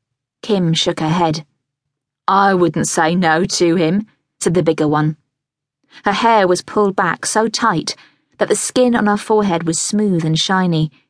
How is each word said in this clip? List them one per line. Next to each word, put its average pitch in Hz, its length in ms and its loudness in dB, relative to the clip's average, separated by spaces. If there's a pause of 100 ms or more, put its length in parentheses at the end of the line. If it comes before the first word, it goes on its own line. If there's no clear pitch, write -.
(420)
Kim 180 320 0
shook 170 240 -2
her 156 100 -2
head. 160 380 0 (800)
"I 196 280 4
wouldn't 170 340 0
say 165 260 0
no 170 300 2
to 170 320 0
him," 185 300 0 (340)
said 175 140 -2
the 180 80 2
bigger 156 260 0
one. 151 280 0 (880)
Her 202 80 0
hair 214 360 2
was 180 140 0
pulled 202 340 -2
back 180 280 -2
so 220 240 0
tight 214 480 -2 (420)
that 202 100 -2
the 208 80 0
skin 247 400 0
on 214 100 0
her 208 100 2
forehead 202 480 0
was 160 140 -4
smooth 196 460 -2
and 160 140 0
shiny. 175 520 0 (200)